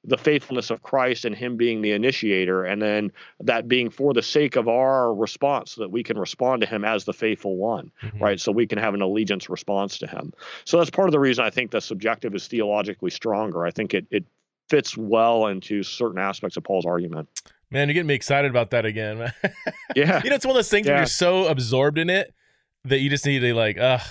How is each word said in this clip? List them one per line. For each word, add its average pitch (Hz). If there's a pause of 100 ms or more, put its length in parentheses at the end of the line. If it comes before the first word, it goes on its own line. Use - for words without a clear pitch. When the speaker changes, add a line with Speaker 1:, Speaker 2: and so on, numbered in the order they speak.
Speaker 1:
the 127
faithfulness 135
of 113
Christ 127
and 107
him 123
being 113
the 104
initiator, 101
and 101
then 107 (300)
that 117
being 123
for 139
the 120
sake 147
of 117
our 127
response, 117
so 110
that 92
we 117
can 110
respond 123
to 107
him 104
as 107
the 104
faithful 101
one, 104 (100)
Speaker 2:
Mm-hmm. 104
Speaker 1:
right? 98
So 110
we 117
can 107
have 107
an 101
allegiance 98
response 98
to -
him. - (320)
So -
that's 160
part 190
of -
the 151
reason 127
I 110
think 123
the 110
subjective 107
is 95
theologically 104
stronger. 101
I 85
think 107
it, 92
it 98 (460)
fits -
well 113
into 98
certain 101
aspects 98
of 78
Paul's 95
argument. 85 (420)
Speaker 2:
Man, 139
you're 147
getting 165
me 143
excited 139
about 120
that 117
again, 107
man. 117 (100)
<laughs> 190 (420)
Speaker 1:
Yeah. 151
Speaker 2:
You 240
know, 285
it's 262
one 262
of 262
those 233
things 208
when 143
Speaker 1:
Yeah. 143
Speaker 2:
you're 131
so 180
absorbed 135
in 165
it 190 (520)
that 135
you 139
just 147
need 139
to, 120
like, 110
"Ugh, 123